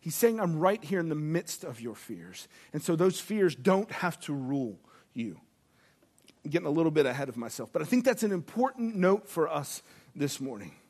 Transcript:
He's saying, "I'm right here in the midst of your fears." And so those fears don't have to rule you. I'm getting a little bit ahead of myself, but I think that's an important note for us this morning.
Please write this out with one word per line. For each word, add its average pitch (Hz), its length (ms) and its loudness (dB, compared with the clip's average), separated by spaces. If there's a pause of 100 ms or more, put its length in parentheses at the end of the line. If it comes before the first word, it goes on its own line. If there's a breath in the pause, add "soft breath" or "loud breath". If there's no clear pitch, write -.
He's 160 140 -6
saying, 226 260 4
"I'm 170 180 0
right 196 240 4
here 180 180 0
in 165 100 -2
the 151 40 0
midst 156 500 -4
of 117 180 -10
your 113 120 -8
fears." 87 540 -14 (240 loud breath)
And 151 100 -4
so 170 140 0
those 185 240 2
fears 190 340 2
don't 190 360 2
have - 300 -4
to - 120 -6
rule 131 460 -4 (340 soft breath)
you. 110 260 -6 (1040 soft breath)
I'm 151 60 -8
getting 160 160 0
a 147 40 -2
little 160 200 4
bit 151 140 6
ahead 135 240 -2
of 120 80 -8
myself, 117 360 -8
but 160 100 0
I - 20 -4
think 247 220 4
that's 254 160 4
an 208 100 2
important 226 640 -2
note 190 320 4
for 156 220 0
us 147 320 -6 (320 loud breath)
this 139 260 -4
morning. 110 340 -10 (160)